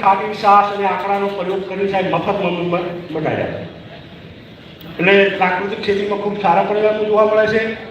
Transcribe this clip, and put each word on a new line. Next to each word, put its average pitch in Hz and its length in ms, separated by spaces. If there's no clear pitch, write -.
ખાટી 202 320
છાશ 202 420
અને 202 100
આંકડાનો 196 400
પ્રયોગ 196 420
કરી 190 200
સાહેબ 180 260
મફતમાં 180 380
મ-, 175 180
મ-, 175 400
મટાડ્યા. 139 360
એટલે 196 300
પ્રાકૃતિક 190 540
ખેતીમાં 202 360
ખૂબ 202 240
સારા 185 200
પરિણામો 208 420
જોવા 214 200
મળે 214 220
છે 226 300